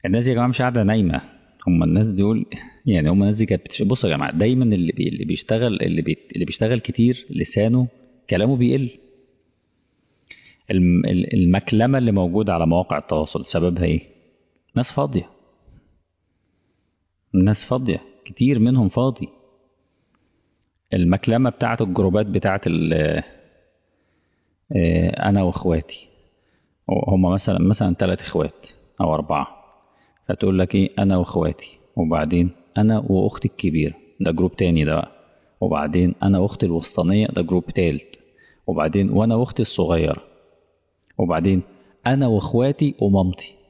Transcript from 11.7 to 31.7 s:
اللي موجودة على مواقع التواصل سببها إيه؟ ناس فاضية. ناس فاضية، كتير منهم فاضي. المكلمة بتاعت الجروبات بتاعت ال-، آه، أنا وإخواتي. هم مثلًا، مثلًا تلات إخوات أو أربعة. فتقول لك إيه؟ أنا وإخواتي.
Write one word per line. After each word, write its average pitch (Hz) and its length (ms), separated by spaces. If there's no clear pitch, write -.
اللي 120 140
موجودة 98 420
على 82 140
مواقع 85 300
التواصل - 480
سببها 87 400
إيه؟ 80 160
ناس 127 160
فاضية. 139 380
ناس 98 320
فاضية، 123 360
كتير 127 340
منهم 120 300
فاضي. 127 400
المكلمة 101 560
بتاعت 117 320
الجروبات 98 440
بتاعت 98 420
ال-، 80 560
آه، 85 340
أنا 98 140
وإخواتي. - 640
هم 95 140
مثلًا، 92 380
مثلًا 92 360
تلات 92 240
إخوات - 480
أو 78 120
أربعة. 76 500
فتقول 98 320
لك 92 160
إيه؟ 95 240
أنا 98 180
وإخواتي. - 640